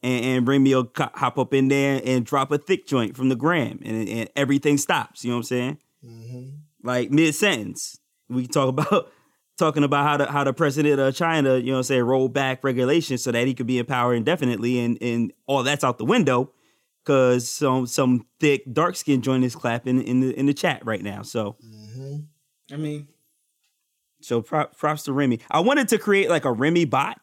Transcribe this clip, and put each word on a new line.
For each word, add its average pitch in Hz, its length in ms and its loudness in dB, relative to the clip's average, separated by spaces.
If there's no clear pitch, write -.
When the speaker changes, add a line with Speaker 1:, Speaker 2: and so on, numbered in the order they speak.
Speaker 1:
And, 123 220 0
and 127 220 2
Remy 135 280 4
will 127 100 2
co-, 123 300 -6
hop 131 240 -2
up 131 160 -2
in 135 140 2
there 139 360 0
and 127 180 0
drop 135 280 -2
a 143 80 0
thick - 260 -4
joint 117 320 -2
from 131 120 0
the 131 60 0
gram, 131 480 -2
and, 110 240 -6
and 113 280 -6
everything 143 420 2
stops, 143 480 -4
you 120 60 -4
know 120 60 -2
what - 20 -2
I'm 117 60 -6
saying? 127 320 -4
Speaker 2:
Mm-hmm. 120 440 -16
Speaker 1:
Like, 123 260 -2
mid-sentence. 151 880 0
We 127 140 -2
can 123 80 -10
talk 139 160 2
about, 147 420 0
<laughs> - 240 -20
talking 151 280 2
about 143 200 2
how 147 120 2
the, 143 120 2
how 143 140 0
the 139 80 0
president 147 480 2
of 135 160 2
China, 156 400 2
you 123 120 -2
know 131 80 -2
what - 20 0
I'm 131 60 0
saying, 127 200 2
rolled 131 300 2
back 131 280 -2
regulations 131 600 0
so 127 80 -4
that 117 160 0
he 135 60 0
could 120 140 -6
be 123 120 0
in 117 60 -2
power 123 280 0
indefinitely, 123 680 0
and, 117 220 0
and 117 300 -2
all 135 180 0
that's 143 220 0
out 123 120 0
the - 60 -6
window. 139 480 2
'cause 127 420 4
some, 131 380 0
some 127 380 2
thick, 143 320 2
dark-skinned 147 520 0
joint 131 220 2
is 120 100 -4
clapping 123 480 -2
in 127 160 0
the, 131 180 0
in 135 80 -2
the 143 80 2
chat 147 320 -2
right 110 160 -4
now, 101 220 -10
so. 107 320 -6
Speaker 2:
Mm-hmm. 113 520 -14
Speaker 3:
I 143 40 -10
mean. 147 300 -8
Speaker 1:
So 117 200 -2
prop-, - 360 -4
props 151 260 -2
to 139 100 -4
Remy. 131 260 0
I 139 120 2
wanted 269 280 2
to 220 80 2
create, 196 320 2
like, 160 160 0
a 135 60 0
Remy 156 340 2
bot 135 380 -2